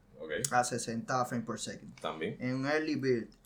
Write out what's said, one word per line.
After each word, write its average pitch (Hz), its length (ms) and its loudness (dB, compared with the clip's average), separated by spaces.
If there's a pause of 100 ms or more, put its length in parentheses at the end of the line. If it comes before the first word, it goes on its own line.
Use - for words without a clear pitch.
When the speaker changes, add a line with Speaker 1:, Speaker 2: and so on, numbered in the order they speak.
(200)
Speaker 1:
Ok. 76 120 -8 (200)
Speaker 2:
a 123 120 6
sesenta 123 640 0
frames 120 200 -2
per 113 140 -4
second. - 400 -10
Speaker 1:
También. 80 400 -2
Speaker 2:
En 127 160 -2
un 131 120 -2
early 156 280 2
build 123 340 2 (160)